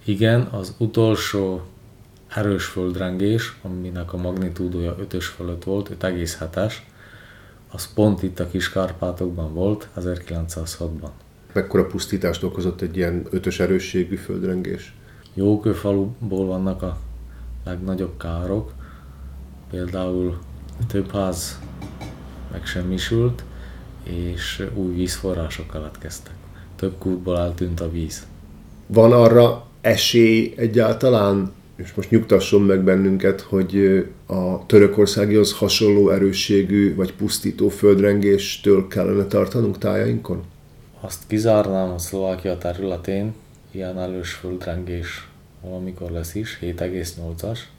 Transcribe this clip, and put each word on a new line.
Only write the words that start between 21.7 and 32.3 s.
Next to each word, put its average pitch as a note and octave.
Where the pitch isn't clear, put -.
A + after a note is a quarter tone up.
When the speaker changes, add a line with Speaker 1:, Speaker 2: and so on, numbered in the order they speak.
Speaker 1:
megsemmisült, G2+
és F2
új F#2
vízforrások F2
keletkeztek. D#2
Több F#2+
kútból F2+
eltűnt F2
a E2
víz. E2
Speaker 2:
Van A2+
arra A#2+
esély A2+
egyáltalán, A2
és -
most -
nyugtasson G#2+